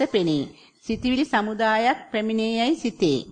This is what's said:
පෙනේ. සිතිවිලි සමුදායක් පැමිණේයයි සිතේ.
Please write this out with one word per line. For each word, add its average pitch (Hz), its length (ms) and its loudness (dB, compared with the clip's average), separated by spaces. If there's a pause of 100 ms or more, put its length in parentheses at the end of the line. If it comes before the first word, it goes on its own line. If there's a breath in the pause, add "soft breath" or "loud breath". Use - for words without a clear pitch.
පෙනේ. 160 440 0 (280 loud breath)
සිතිවිලි 254 480 -2
සමුදායක් 220 840 0
පැමිණේයයි 226 680 0
සිතේ. 160 440 0 (120)